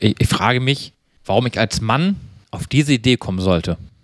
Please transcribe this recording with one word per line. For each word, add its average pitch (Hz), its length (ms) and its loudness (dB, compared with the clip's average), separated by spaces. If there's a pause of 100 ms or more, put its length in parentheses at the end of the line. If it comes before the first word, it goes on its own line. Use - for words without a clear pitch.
ich, 107 200 2
ich - 80 2
frage 123 320 0
mich, 135 320 -4 (320)
warum 110 220 2
ich 117 120 -6
als 110 220 0
Mann 147 360 0 (340)
auf - 160 -8
diese 143 260 2
Idee 120 240 2
kommen 92 240 -4
sollte. 87 380 0 (260)